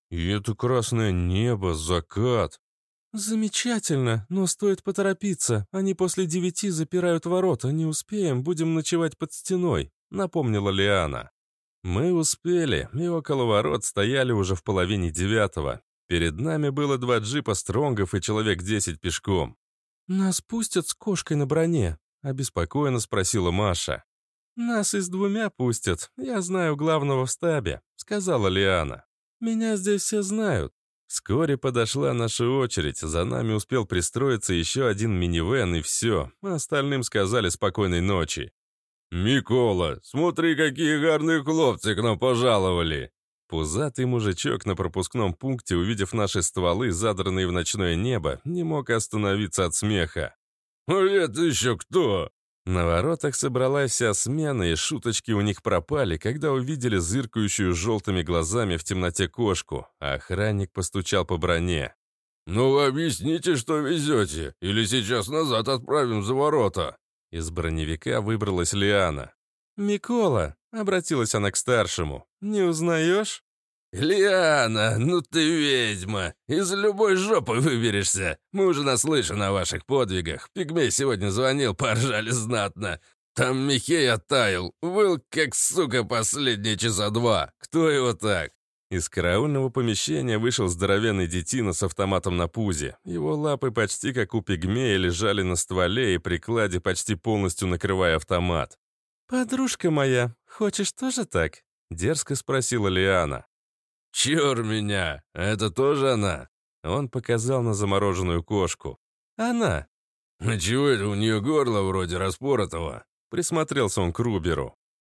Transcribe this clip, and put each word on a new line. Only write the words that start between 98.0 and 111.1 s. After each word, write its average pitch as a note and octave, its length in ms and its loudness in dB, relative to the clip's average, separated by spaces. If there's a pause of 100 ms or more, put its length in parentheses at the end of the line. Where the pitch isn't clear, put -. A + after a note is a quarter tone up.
автомат. F2 600 -2 (520)
«Подружка B3+ 640 -2
моя, B2+ 440 2 (200)
хочешь G3+ 380 -2
тоже B3+ 320 -4
так?» - 400 -2 (260)
дерзко A2+ 440 -2
спросила B2 540 0
Лиана. F#2 580 2 (640)
«Чёр C#3 500 2
меня, G2+ 600 -2 (120)
это G2+ 360 0
тоже C3+ 420 2
она?» F#2 360 0 (360)
Он A#2+ 240 -2
показал A#2+ 540 0
на A2+ 120 0
замороженную G2 680 0
кошку. F2+ 540 -2 (380)
«Она». A3 500 0 (520)
«А G#2+ 200 0
чего B2 300 0
это G#2 200 2
у G2+ 60 -2